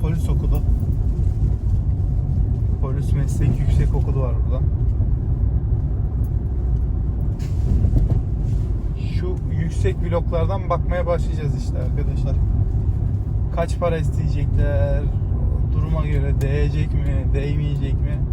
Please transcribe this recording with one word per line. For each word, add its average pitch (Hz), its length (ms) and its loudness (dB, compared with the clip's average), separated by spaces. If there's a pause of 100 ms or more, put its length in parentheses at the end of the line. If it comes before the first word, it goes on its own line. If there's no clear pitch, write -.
polis 160 260 0
okulu. - 340 0 (2250)
Polis - 320 0
meslek - 480 0
yüksek - 340 2
okulu - 260 0
var - 140 0 (100)
burada. 123 160 0 (4000)
Şu - 180 -2 (260)
yüksek 180 400 0
bloklardan 170 680 0
bakmaya 175 360 0
başlayacağız 165 580 -2
işte - 140 -4
arkadaşlar. 123 580 0 (1160)
Kaç 165 240 -2
para 165 200 0
isteyecekler, - 1040 0 (680)
duruma 151 340 0
göre 139 340 0
değecek 147 540 0
mi, 135 400 0
değmeyecek 147 600 0
mi? - 240 0 (140)